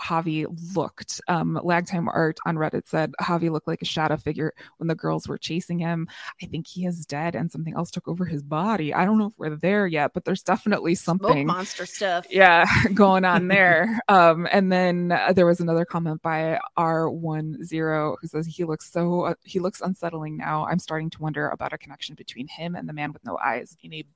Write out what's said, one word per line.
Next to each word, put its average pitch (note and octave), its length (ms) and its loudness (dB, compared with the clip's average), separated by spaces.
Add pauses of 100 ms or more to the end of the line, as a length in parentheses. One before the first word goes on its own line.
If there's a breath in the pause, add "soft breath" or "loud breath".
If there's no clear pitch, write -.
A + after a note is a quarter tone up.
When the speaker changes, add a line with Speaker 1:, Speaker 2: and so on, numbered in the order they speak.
Speaker 1:
Javi E3 420 -2 (320)
looked. - 500 -6
Um, D#3+ 380 -2
Lagtime F3 420 0
Art D#3+ 380 0
on E3 120 -2
Reddit D#3 300 -2
said, D#3 260 -2 (100)
"Javi E3+ 280 0
looked D#3 160 -4
like E3 140 -4
a D#3+ 60 -8
shadow D#3 320 -2
figure D3+ 340 -4 (240 loud breath)
when E3 120 -4
the D#3+ 60 0
girls D#3+ 320 -4
were D3 120 -8
chasing F3 400 -6
him. E3 280 -2 (360 loud breath)
I F3+ 40 -14
think D3+ 200 -8
he F3+ 180 -6
is E3+ 220 -4
dead D#3+ 280 -4
and E3 160 -4
something D#3+ 240 -8
else E3+ 160 -4
took - 160 -10
over F3 200 -4
his D3+ 160 -6
body." D#3 500 -2
I F3+ 140 2
don't G#3+ 100 4
know G#3 120 2
if A3 100 -12
we're D3+ 180 -6
there G3 300 2
yet, D3 260 0
but - 140 -6
there's F3+ 160 -2
definitely F#3 540 0
Speaker 2:
Smoke F3+ 260 0
Speaker 1:
something D3+ 240 0
Speaker 2:
monster F3+ 400 -4
stuff. F3+ 420 -4
Speaker 1:
Yeah, F3 380 8 (140)
<laughs> G3+ 120 2
going F#3+ 320 6
on F3+ 240 4
Speaker 2:
<laughs> - 0 -
Speaker 1:
there. F#3+ 580 4
Um, E3+ 460 6
and F#3+ 180 4
then, F3+ 400 2
uh, D3+ 220 2
there F3+ 140 6
was E3+ 140 6
another E3+ 260 2
comment E3 340 -4
by D#3+ 400 0 (160)
R E3 320 2
one D#3 560 -4
zero D#3+ 560 -2
who E3 80 -10
says, D#3 180 -4
He E3 180 -6
looks D#3 280 -6
so, F3 300 0
uh, E3+ 120 0 (100)
he - 160 -4
looks F3+ 200 -4
unsettling E3 560 -6
now. D#3 300 -4
I'm F3 120 0
starting D#3+ 300 -6
to - 140 -14
wonder D3 260 -2
about C#3 240 -6
a D#3 60 -10
connection D3 380 -16
between - 320 -14
him E3+ 280 -8
and D#3+ 100 -10
the D#3+ 60 -10
man D3+ 220 -8
with - 100 -20
no - 140 -6
eyes - 440 -4
in E3 120 -18
a D#3 100 -12 (120)